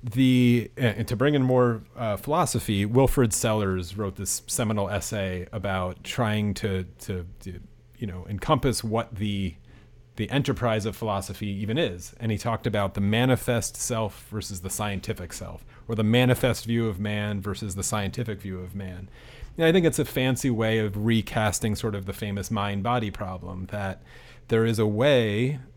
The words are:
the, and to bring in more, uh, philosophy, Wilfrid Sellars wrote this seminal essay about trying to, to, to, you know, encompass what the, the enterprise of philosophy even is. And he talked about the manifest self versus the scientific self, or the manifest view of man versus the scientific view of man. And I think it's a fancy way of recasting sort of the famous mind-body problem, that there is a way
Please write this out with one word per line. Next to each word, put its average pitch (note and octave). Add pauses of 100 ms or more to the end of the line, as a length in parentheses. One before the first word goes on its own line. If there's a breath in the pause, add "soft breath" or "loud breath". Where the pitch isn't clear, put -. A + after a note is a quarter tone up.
the, B2
and A#2
to B2+
bring C3+
in C#3
more, B2 (160)
uh, A2
philosophy, A#2
Wilfrid B2
Sellars F#2+
wrote G2+
this -
seminal G#2
essay F#2+
about F#2+
trying G#2+
to, F#2+ (160)
to, F#2 (160)
to, F2+ (380)
you A#2
know, F2+
encompass A#2+
what A2+
the, G2 (600 soft breath)
the G#2+
enterprise A#2+
of G#2+
philosophy G#2
even G2+
is. G2+
And A2+
he G#2
talked A2+
about G2+
the G2+
manifest A#2
self A2+
versus G2+
the F#2
scientific G2
self, E2+ (220 loud breath)
or A#2
the G#2+
manifest B2
view A#2
of F#2+
man G#2
versus G2
the G2
scientific G#2
view F#2+
of F2+
man. F#2+ (480 loud breath)
And E3
I D#3+
think F3+
it's D3+
a D3+
fancy C3
way A2+
of G#2
recasting G#2+
sort G#2+
of G2
the G2
famous G2+
mind-body G#2
problem, F#2
that G2 (460 loud breath)
there A2+
is A2+
a A2
way A#2+ (180)